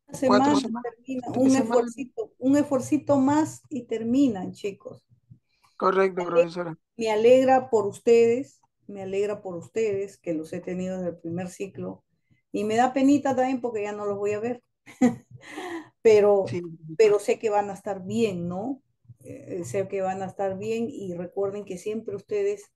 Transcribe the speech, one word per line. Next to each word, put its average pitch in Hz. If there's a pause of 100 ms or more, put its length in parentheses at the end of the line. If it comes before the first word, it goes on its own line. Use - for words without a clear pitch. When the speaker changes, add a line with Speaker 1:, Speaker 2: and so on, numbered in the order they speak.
Speaker 1:
Una 277
Speaker 2:
Cuatro 285
Speaker 1:
semana 277
Speaker 2:
semanas. 226 (120)
Speaker 1:
termina, -
Speaker 2:
Hasta -
Speaker 1:
un 262
Speaker 2:
que 269
semanas. 254
Speaker 1:
esfuercito, 240
un 269
esfuercito 285
más 294
y 247
terminan, 226
chicos. - (720)
Speaker 2:
Correcto, 190
Speaker 1:
Me 180
ale-, 170
Speaker 2:
profesora. 170 (200)
Speaker 1:
me 220
alegra 254
por 208
ustedes, 233 (280)
me 196
alegra 202
por 185
ustedes, 196
que 175
los 156
he 180
tenido 185
desde 180
el 170
primer 180
ciclo. 190 (480)
Y 202
me 214
da 254
penita 277
también 254
porque 214
ya 208
no 208
los 202
voy 202
a 208
ver. 240 (220)
<laughs> - (720)
Pero, 208
Speaker 2:
Sí. 180 (360)
Speaker 1:
pero 208
sé -
que -
van 202
a 196
estar 190
bien, 190
¿no? 220 (420)
Eh, -
sé 190
que 196
van 190
a 190
estar 190
bien 226
y 190
recuerden 196
que 190
siempre 214
ustedes, 202 (100)